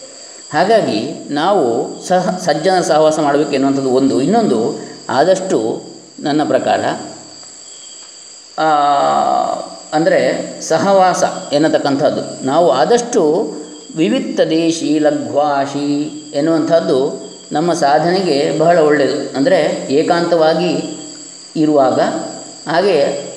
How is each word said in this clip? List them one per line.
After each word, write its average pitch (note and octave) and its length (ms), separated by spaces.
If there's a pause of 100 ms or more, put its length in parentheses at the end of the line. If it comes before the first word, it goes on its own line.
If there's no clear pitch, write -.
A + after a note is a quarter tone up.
(520)
ಹಾಗಾಗಿ D#3 800
ನಾವು D3 640 (140)
ಸಹ F3+ 360
ಸಜ್ಜನರ E3+ 360
ಸಹವಾಸ D#3 380
ಮಾಡಬೇಕು D3 340
ಎನ್ನುವಂಥದ್ದು C3+ 380
ಒಂದು. C3 300
ಇನ್ನೊಂದು, D3+ 600 (300)
ಆದಷ್ಟು D#3 720 (380)
ನನ್ನ D3 240
ಪ್ರಕಾರ, A2+ 360 (1800)
ಆ, D#3 100 (1300)
ಅಂದರೆ D#3 540 (120)
ಸಹವಾಸ F#3 640 (280)
ಎನ್ನತಕ್ಕಂಥದ್ದು C#3 920
ನಾವು D#3+ 240
ಆದಷ್ಟು D3+ 840 (440)
ವಿವಿಕ್ತ G3+ 440
ದೇಶಿ D#3+ 580
ಲಘ್ವಾಶಿ C#3+ 1040 (320)
ಎನ್ನುವಂಥದ್ದು D#3+ 960 (220)
ನಮ್ಮ E3 200
ಸಾಧನೆಗೆ D#3 840
ಬಹಳ E3+ 200
ಒಳ್ಳೆಯದು. D3 580
ಅಂದರೆ E3 540
ಏಕಾಂತವಾಗಿ E3+ 1120 (560)
ಇರುವಾಗ C#3+ 440 (680)
ಹಾಗೆ D#3 680